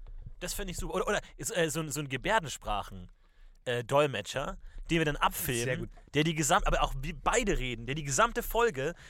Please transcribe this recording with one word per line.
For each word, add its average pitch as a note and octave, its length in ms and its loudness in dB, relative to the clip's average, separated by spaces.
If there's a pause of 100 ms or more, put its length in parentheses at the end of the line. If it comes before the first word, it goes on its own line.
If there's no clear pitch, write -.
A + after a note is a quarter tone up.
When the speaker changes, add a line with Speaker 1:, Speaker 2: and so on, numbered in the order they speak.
(400)
Speaker 1:
Das F3 140 -6
fände G3 180 -4
ich - 60 -6
super. D#3 180 -4
Oder, - 120 2
oder G3 140 2 (160)
ist, - 200 -4
äh, E3 140 4
so D#3+ 80 -2
ein, D#3 100 -2
so C#3 120 -4
ein C#3+ 80 -4
Gebärdensprachen, A2+ 1000 -2 (560)
äh, A#2+ 180 -2
Dolmetscher, C#3 720 2 (340)
den E3 80 4
wir D#3+ 60 4
dann D3+ 100 0
abfilmen, B2 500 0
Speaker 2:
Sehr C3 120 0
gut. - 120 -6 (240)
Speaker 1:
der D3 100 6
die E3 120 2
gesam-, D#3+ 300 4
aber C3+ 180 2
auch D3 160 0
wir D#3 200 -6
beide G3 380 2
reden, A#2+ 300 -4
der C3+ 80 -2
die D#3 80 -6
gesamte A3 400 2
Folge E3+ 500 0 (160)